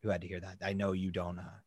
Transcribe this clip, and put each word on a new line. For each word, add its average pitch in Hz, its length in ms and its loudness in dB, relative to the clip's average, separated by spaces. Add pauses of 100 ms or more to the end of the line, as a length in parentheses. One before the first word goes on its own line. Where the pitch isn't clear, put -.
who 110 80 0
had 90 120 4
to 82 60 -6
hear 90 120 -4
that. 92 240 -10
I 98 80 2
know 98 200 4
you 95 180 2
don't, 87 280 0
uh 87 280 -10